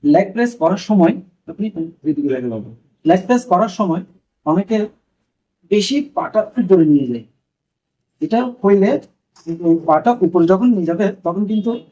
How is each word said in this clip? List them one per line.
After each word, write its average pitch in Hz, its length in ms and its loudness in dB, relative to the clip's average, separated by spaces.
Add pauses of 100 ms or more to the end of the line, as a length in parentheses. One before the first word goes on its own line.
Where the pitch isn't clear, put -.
লেগ 160 300 4
প্রেস 240 180 -2 (100)
করার 180 260 0
সময় 185 260 4 (380)
আপনি 208 140 -8 (420)
এদিকে 143 260 -2
লেগে 123 180 -6
যাবেন। 107 220 -12 (300)
লেগ 180 220 2
প্রেস 240 160 0 (100)
করার 180 260 0
সময় 185 240 -2 (440)
অনেকে 190 300 -2 (920)
বেশি 208 260 0 (200)
পাটা - 240 -2 (200)
উপরে 180 320 4
নিয়ে 135 180 2
যায়। 117 140 -8 (1000)
এটা 220 180 0 (220)
হইলে 202 280 4 (760)
ওই 165 80 4 (120)
পাটা 156 220 2 (160)
উপরে 170 260 2
যখন 208 220 2
নিয়ে 175 160 -2
যাবে 190 160 -2 (180)
তখন 175 260 -4
কিন্তু 214 200 -2 (220)